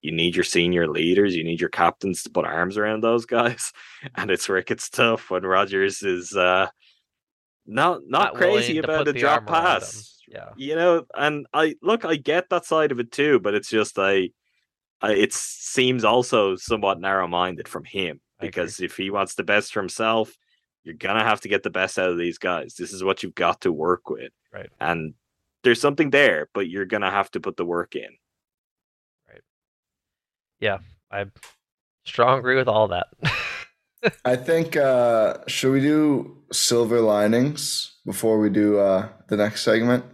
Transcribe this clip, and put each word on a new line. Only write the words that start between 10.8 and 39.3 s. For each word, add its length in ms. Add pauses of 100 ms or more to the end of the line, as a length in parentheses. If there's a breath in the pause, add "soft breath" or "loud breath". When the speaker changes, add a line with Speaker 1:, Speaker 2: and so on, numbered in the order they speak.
Speaker 1:
and 380
I, 280
look, 240
I 100
get 340
that 140
side 280
of 80
it 120
too, 280
but 160
it's 140
just, 280
I, 320 (720)
I, 120
it 200
seems 680
also 520
somewhat 440
narrow-minded 680
from 160
him, 380 (180)
Speaker 2:
I 60
agree. 20
Speaker 1:
because 320
if 160
he 140
wants 260
the 80
best 300
for 60
himself, 580 (460)
you're 120
gonna 280
have 180
to 80
get 140
the 60
best 280
out 140
of 60
these 200
guys. 380
This 180
is 100
what 200
you've 120
got 260
to 120
work 360
with. 220 (220)
Speaker 2:
Right. 160 (100)
Speaker 1:
And 360 (480)
there's 180
something 300
there, 420
but 160
you're 160
gonna 260
have 200
to 80
put 180
the 80
work 300
in. 140 (1160)
Speaker 2:
Right. 140 (1160)
Yeah, 180 (320)
I 160 (800)
strong 320
agree 180
with 120
all 220
that. 180 (140)
<laughs> 1040
Speaker 3:
I 120
think, 420
uh, 680
should 260
we 80
do 560 (140)
silver 500
linings 1040
before 320
we 140
do, 260
uh, 320 (180)
the 80